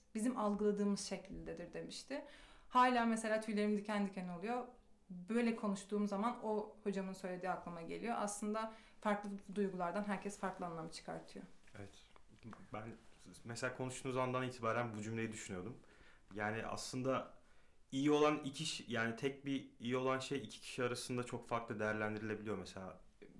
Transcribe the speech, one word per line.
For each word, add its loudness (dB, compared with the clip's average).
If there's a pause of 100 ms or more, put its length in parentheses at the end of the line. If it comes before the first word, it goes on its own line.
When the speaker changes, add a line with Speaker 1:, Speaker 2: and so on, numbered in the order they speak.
(160)
Speaker 1:
Bizim 2
algıladığımız 4
şekildedir." -6
demişti. -6 (440)
Hala 8
mesela 4
tüylerim 4
diken 2
diken -4
oluyor. -2 (460)
Böyle 2
konuştuğum 2
zaman 0
o 0
hocamın 0
söylediği -4
aklıma -4
geliyor. -2
Aslında 0 (280)
farklı 2 (260)
duygulardan 2
herkes -2
farklı -4
anlam -6
çıkartıyor. -10 (340)
Speaker 2:
Evet. -10 (840)
Ben -4 (640)
mesela -2
konuştuğunuz -2
andan 2
itibaren 0
bu -4
cümleyi -2
düşünüyordum. -6 (580)
Yani 0
aslında -2 (580)
iyi 4
olan 8
iki -4
ş-, -4
yani 2
tek -2
bir -2 (120)
iyi 2
olan 4
şey -2
iki -8
kişi -2
arasında 0
çok -6
farklı 0
değerlendirilebiliyor. 0
Mesela -8 (400)